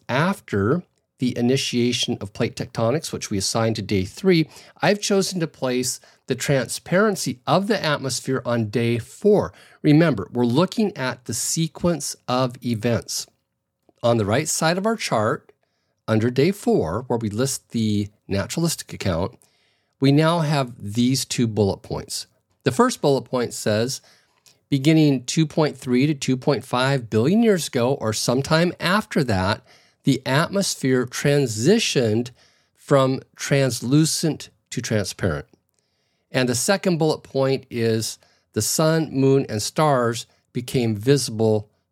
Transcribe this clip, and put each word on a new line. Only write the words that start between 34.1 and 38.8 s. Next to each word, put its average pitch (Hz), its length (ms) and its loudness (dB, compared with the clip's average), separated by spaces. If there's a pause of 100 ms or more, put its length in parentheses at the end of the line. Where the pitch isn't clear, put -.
to 127 100 -6
transparent. 95 640 -2 (840)
And 127 180 0
the 120 60 0
second 185 420 0
bullet 156 220 0
point 135 500 -2
is 113 480 -2 (360)
the 117 100 -2
sun, 160 480 0